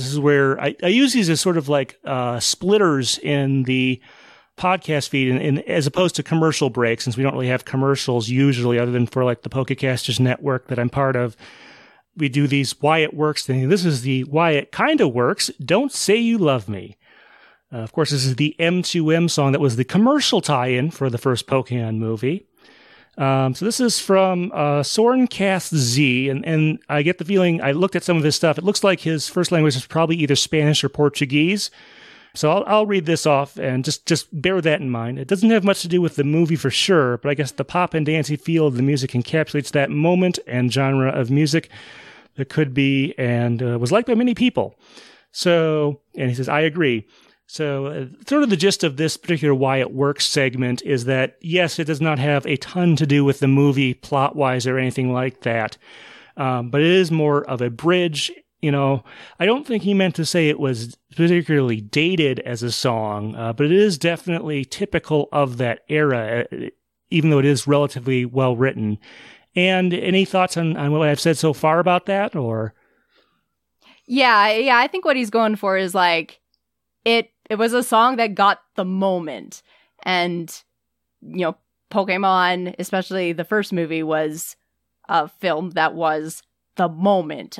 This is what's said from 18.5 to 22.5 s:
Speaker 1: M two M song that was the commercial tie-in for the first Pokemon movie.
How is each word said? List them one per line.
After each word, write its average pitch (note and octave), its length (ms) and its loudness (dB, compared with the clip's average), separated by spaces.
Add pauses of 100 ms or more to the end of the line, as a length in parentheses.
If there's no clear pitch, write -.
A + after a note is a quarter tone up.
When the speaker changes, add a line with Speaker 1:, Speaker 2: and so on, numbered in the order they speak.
Speaker 1:
M F3 220 0
two D#3 280 0
M E3 200 2
song C3+ 220 2
that C#3 80 0
was C3 160 2
the B2 80 0
commercial A#3 580 2
tie-in B2+ 480 0
for C3+ 180 -2
the A#2 100 -4
first B2+ 280 -2
Pokemon A#2+ 500 -2
movie. A2+ 500 -4 (720)